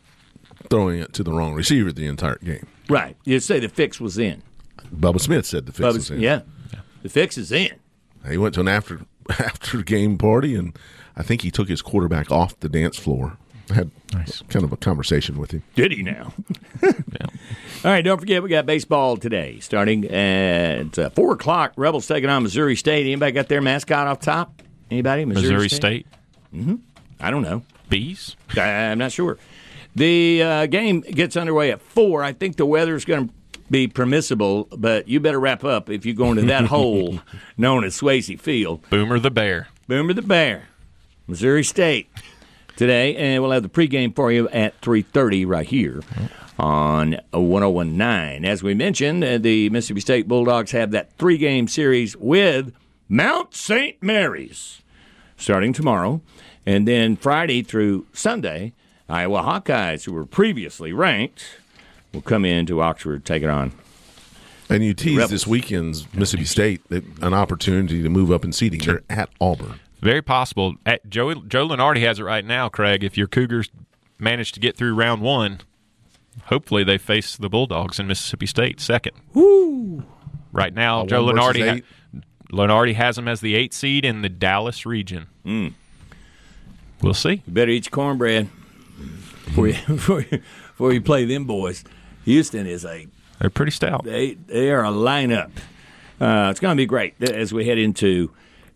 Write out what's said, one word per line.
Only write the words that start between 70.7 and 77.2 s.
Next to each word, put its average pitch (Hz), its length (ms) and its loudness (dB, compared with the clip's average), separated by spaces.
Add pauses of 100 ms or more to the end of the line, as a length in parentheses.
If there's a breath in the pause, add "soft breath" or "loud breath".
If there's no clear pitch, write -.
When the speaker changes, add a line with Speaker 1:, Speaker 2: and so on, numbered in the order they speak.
Speaker 3:
At 113 240 -2
Joe, 120 260 -2
Joe 127 340 -2
Lunardi 131 320 2
has 113 180 0
it 107 40 -8
right 104 220 -2
now, 120 240 -2
Craig. 101 340 0
If 98 140 -4
your 101 100 2
Cougars 120 420 0 (480)
manage 113 360 -2
to - 60 -14
get 117 180 -2
through 120 180 0
round 113 260 2
one, 107 380 -2 (880)
hopefully - 400 0
they 196 120 4
face - 380 -2